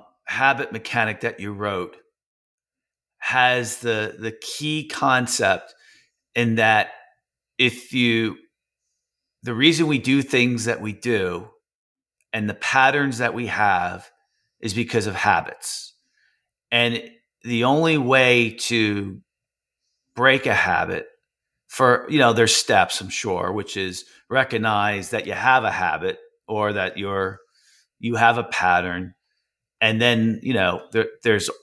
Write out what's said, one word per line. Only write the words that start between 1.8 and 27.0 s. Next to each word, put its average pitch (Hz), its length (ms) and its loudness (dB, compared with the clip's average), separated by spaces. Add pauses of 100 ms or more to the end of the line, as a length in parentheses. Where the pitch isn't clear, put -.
has 123 580 0
the, 110 420 -4
the 110 140 -8
key 151 520 -8
concept 120 880 0 (640)
in 117 200 2
that 110 340 4 (680)
if 123 360 -2
you, 113 420 0 (1080)
the 123 120 -8
reason 151 340 2
we 147 100 2
do 131 240 2
things 123 440 0
that 117 160 -2
we 107 100 -6
do 95 560 -4 (840)
and 107 160 -4
the 101 40 -4
patterns 135 640 2
that 120 140 -2
we 117 140 -6
have 92 640 0 (480)
is 107 140 -6
because 113 340 -2
of 95 80 -4
habits. - 800 -2 (760)
And 117 320 2 (420)
the 117 200 0
only 151 340 4
way 123 600 4
to 104 640 -2 (920)
break 131 300 2
a 117 80 2
habit 90 540 -2 (600)
for, - 420 2
you 151 100 0
know, 117 140 6
there's 110 220 4
steps, 98 440 2
I'm 95 100 -10
sure, 92 420 -4
which 101 260 -8
is 92 280 -6 (240)
recognize 107 800 0
that 110 160 -4
you 98 80 -8
have 127 300 2
a 101 80 0
habit 90 480 -2 (280)
or 104 260 -2
that 92 240 -4
you're, 98 420 -4 (600)